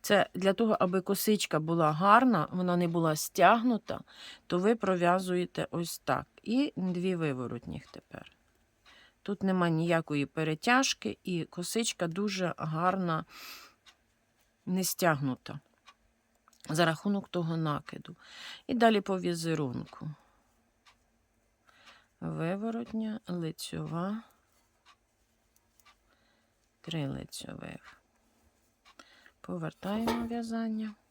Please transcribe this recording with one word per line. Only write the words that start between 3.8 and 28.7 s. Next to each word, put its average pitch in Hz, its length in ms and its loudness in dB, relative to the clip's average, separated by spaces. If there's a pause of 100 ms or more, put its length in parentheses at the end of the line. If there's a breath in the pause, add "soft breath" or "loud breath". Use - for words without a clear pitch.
то 180 120 0
ви 220 160 4
пров'язуєте 180 960 0
ось 170 280 -6
так. - 280 -2 (160)
І 262 320 0
дві 180 400 -2
виворотніх 131 720 -6
тепер. - 440 -18 (920 soft breath)
Тут 196 220 -4
нема 185 260 4
ніякої 160 560 2
перетяжки, 202 1000 0
і 175 200 -2
косичка 180 640 -4
дуже 185 500 -2
гарна, 170 680 0 (1400 loud breath)
не 185 180 0
стягнута 143 760 0 (1080)
за 160 160 4
рахунок 196 440 -2
того 165 280 -2
накиду. 156 580 -4 (520 loud breath)
І 277 60 -2
далі 226 280 6
по 190 180 -2
візерунку. 160 920 -4 (2000 soft breath)
Виворотня, 214 1080 -4
лицьова, 170 960 -6 (2500 soft breath)
три 160 260 -4
лицьових. - 920 -12 (1400 loud breath)